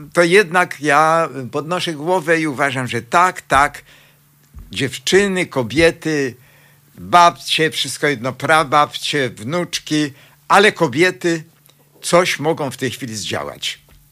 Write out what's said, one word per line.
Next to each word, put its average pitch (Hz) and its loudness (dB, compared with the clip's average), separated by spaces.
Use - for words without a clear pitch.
to 175 4
jednak 175 2
ja 156 2
podnoszę 160 -4
głowę 165 0
i 160 -2
uważam, 131 -2
że 117 -6
tak, - 0
tak, 143 2
dziewczyny, 185 0
kobiety, 147 0
babcie, 156 2
wszystko - -6
jedno, 127 -4
prababcie, 147 0
wnuczki, 147 -4
ale 196 6
kobiety 170 0
coś 175 2
mogą 147 -4
w - -14
tej 123 -4
chwili 113 -12
zdziałać. 73 -8